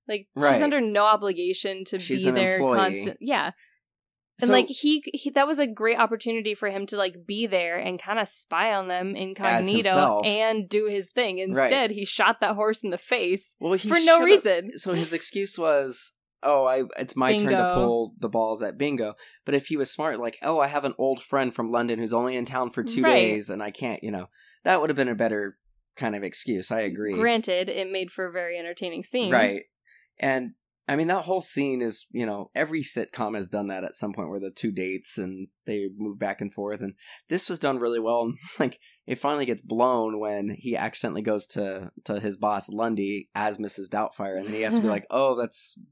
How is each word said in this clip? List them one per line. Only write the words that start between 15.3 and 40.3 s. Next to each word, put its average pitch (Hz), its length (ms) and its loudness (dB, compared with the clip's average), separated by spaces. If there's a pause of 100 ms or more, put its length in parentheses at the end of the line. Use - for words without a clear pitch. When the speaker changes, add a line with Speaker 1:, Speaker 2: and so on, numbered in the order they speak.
Speaker 2:
was, 143 580 0 (280)
"Oh, 139 220 4
I, 131 180 2 (160)
it's 127 160 -8
my 131 240 4
turn - 40 2
to - 80 2
Speaker 1:
Bingo. - 240 2
Speaker 2:
pull 117 440 2
the 117 100 -4
balls 110 320 0
at 107 160 -6
bingo." 123 380 -2 (300)
But 139 100 0
if 139 140 0
he 156 80 -2
was 135 160 -2
smart, 147 260 -4
like, 117 240 -6
"Oh, 160 160 0
I 139 80 4
have 143 180 0
an 131 140 2
old 131 240 0
friend 131 320 0
from 113 160 -2
London 120 300 0
who's 113 120 -2
only 123 220 2
in 123 100 -2
town 127 260 -4
for 120 120 -2
two 175 220 0
Speaker 1:
Right. - 100 8
Speaker 2:
days, 107 360 4
and 101 120 -6
I 104 80 -6
can't," 117 320 -8
you 107 80 -6
know, 92 200 -8 (340)
that 175 160 4
would 156 100 2
have 139 60 -2
been 135 120 2
a 117 60 -2
better 104 440 -2 (360)
kind 110 220 -4
of 101 80 -8
excuse. 95 480 -4
I 110 80 0
agree. 196 340 -4
Speaker 1:
Granted, 220 540 0
it 190 200 -4
made 185 220 -4
for 185 160 -6
a 170 60 -12
very 175 260 -6
entertaining 175 460 -8
scene. 233 280 -2
Speaker 2:
Right. 101 300 2 (560)
And, 131 360 -2 (320)
I 143 100 0
mean, 160 120 0
that 180 160 0
whole 180 160 -2
scene 139 400 -2
is, 113 300 -4
you 120 160 -4
know, 101 280 -6
every 156 280 -2
sitcom 110 540 -6
has 95 120 -6
done 101 200 -4
that 95 160 -6
at - 100 -10
some 104 180 -8
point 90 160 -8
where 98 120 -8
the 95 100 -8
two 113 200 -4
dates 92 460 -4
and 95 320 -6 (160)
they 101 320 -4
move 104 220 -6
back 98 240 -4
and 98 100 -6
forth. 104 300 -6
And 98 100 -6 (380)
this 185 180 -2
was 170 100 -6
done 135 200 0
really 117 220 0
well. 117 240 0
<laughs> 117 40 -2
And, 135 80 -6 (220)
like, 131 200 -2 (280)
it 127 120 -6
finally 143 280 0
gets 113 160 -4
blown 113 580 2
when 104 380 -4